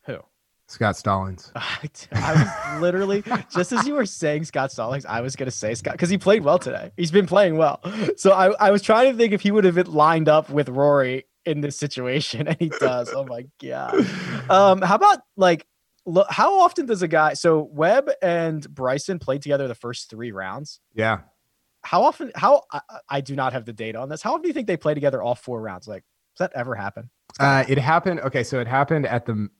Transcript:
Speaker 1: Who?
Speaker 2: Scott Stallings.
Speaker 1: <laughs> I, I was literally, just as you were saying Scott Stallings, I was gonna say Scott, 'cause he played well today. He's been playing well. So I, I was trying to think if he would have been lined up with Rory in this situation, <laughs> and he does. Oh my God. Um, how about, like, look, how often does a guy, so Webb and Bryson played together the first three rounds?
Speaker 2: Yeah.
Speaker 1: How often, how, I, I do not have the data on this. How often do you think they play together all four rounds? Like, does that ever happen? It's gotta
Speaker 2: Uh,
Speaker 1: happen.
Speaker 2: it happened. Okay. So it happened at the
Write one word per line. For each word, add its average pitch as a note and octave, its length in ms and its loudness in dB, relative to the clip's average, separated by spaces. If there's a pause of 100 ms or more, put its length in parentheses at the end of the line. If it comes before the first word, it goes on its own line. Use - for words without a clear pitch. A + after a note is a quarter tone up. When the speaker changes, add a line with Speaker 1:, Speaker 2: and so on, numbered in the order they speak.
Speaker 1:
Who? A#2+ 120 -10 (500)
Speaker 2:
Scott G#2 280 -2
Stallings. F#2+ 580 -6
Speaker 1:
<laughs> - 20 -20
I, - 340 -10 (240)
I A#2 200 -2 (400)
was D#3 80 -6
literally, F#3+ 420 -2 (300)
just F3+ 180 -2
as A#3+ 140 0
you C#4+ 80 -4
were C#4 120 -2
saying D3+ 400 -4
Scott C3+ 260 -6
Stallings, B2+ 340 -8
I A2+ 160 -6
was C3 140 -8
gonna C3 160 -8
say A2 240 -6
Scott, - 220 -8
'cause F3 120 -2
he G3 80 0
played G3 260 2
well D3 140 2
today. - 400 -6
He's E3 140 -4
been F#3 160 4
playing F3 300 4
well. D#3 240 2 (360)
So G3 140 6
I, F#3+ 220 6
I G#3 180 4
was G3+ 100 4
trying A#3 300 4
to A#3+ 60 -6
think A3+ 160 2
if G3+ 80 -2
he G3+ 100 2
would G#3 140 4
have F3+ 100 4
been F3 180 0
lined D#3 360 4
up D#3 200 4
with C#3+ 200 -2
Rory C3+ 560 2 (180)
in D#3 160 -4
this D3 160 -6
situation, C#3 720 -6
<laughs> - 0 -
and D#3+ 100 0
he E3 120 -2
does. B2+ 440 -2
Oh C3+ 120 -6
my B2+ 220 -12 (140)
God. C3 340 -8 (540)
Um, F#3+ 320 6
how F3+ 140 2
about, F#4+ 240 4 (160)
like, F3+ 320 2 (380)
look, F3+ 240 2
how E4+ 320 4
often E4+ 240 2
does A3 160 -2
a E3+ 60 -2
guy, D#3 260 4
so D#3 360 2
Webb F#3 400 2 (120)
and E3 520 -2
Bryson C#3 460 -4
played C#3+ 220 -4
together C#3 260 -2
the A#2 80 -8
first - 340 -12
three A2+ 220 -12
rounds? G2 480 -12 (140)
Speaker 2:
Yeah. A2 280 -2 (600)
Speaker 1:
How F#3 220 0
often, C#4+ 320 0
how, A#3+ 360 4
I, C#3+ 100 -8 (280)
I C#3+ 120 -4
do C3+ 140 -10
not C3 160 -2
have A#2+ 140 -8
the A#2 80 -14
data A2 260 -8
on C3 80 -10
this. D3+ 140 -12
How - 120 -4
often D#4+ 100 -4
do F4+ 40 -2
you D#4 60 -2
think A#3 140 -4
they F#3 100 -2
play D3+ 160 0
together C#3 280 0
all A#2+ 140 -2
four A#2+ 240 -10
rounds? G#2 280 -12
Like, G2 160 -14 (340)
does F#3 100 -2
that - 100 -10
ever B2 180 -6
happen? G#2+ 340 -10 (200)
It's - 100 -20
gotta C#3 100 4
Speaker 2:
Uh, C#3 80 4
Speaker 1:
happen. C3 160 0
Speaker 2:
it C3+ 60 2
happened. E3 420 0
Okay. C3 240 -2
So C3 160 -4
it A#2 60 -6
happened C#3 400 0
at A#2+ 180 -2
the G#2+ 240 -4 (100)